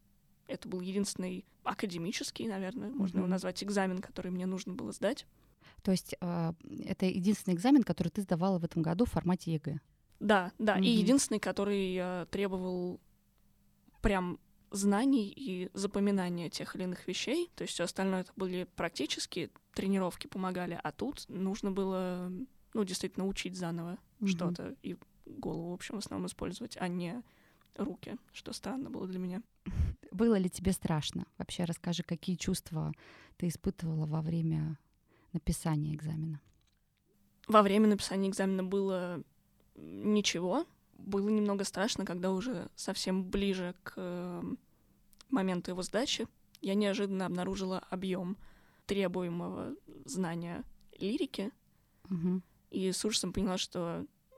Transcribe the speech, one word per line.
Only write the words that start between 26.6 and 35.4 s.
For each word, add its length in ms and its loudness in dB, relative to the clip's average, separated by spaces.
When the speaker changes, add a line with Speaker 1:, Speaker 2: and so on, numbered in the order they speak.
Speaker 1:
а 80 0
не 340 -4
руки, 400 -6
что 200 -12
странно 380 -6
было 160 -6
для 120 -6
меня. 240 -4
Speaker 2:
<laughs> 480 -2
Было 260 6
ли 100 4
тебе 240 0
страшно? 540 -2
Вообще 260 -4
расскажи, 380 -2
какие 340 -4
чувства 560 -2
ты 120 -2
испытывала 580 -2
во 160 0
время 560 0
написания 640 0